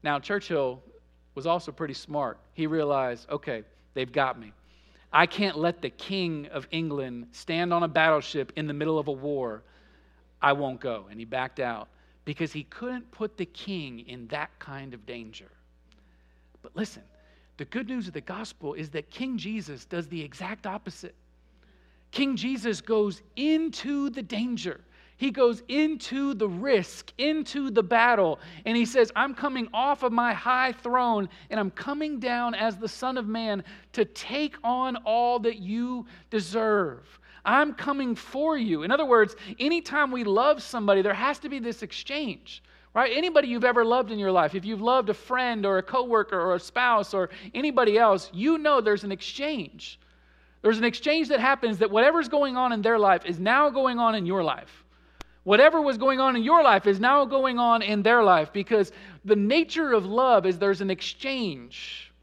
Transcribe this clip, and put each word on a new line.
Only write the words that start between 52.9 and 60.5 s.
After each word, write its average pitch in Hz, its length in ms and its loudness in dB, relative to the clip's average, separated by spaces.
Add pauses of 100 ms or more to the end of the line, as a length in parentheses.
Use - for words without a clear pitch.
life 190 280 4
is 170 120 -4
now 254 300 4
going 254 300 0
on 226 160 2
in 202 100 -2
your 185 180 0
life. 131 380 -6 (640)
Whatever 294 400 8
was 269 160 0
going 262 220 2
on 262 160 4
in 226 60 0
your 320 200 6
life 208 240 6
is 196 120 4
now 269 280 4
going 262 320 0
on 233 240 4
in 202 200 0
their 226 200 6
life, 170 320 4
because 202 360 0 (360)
the 208 100 6
nature 294 560 2
of 202 140 2
love 226 400 4
is 180 120 0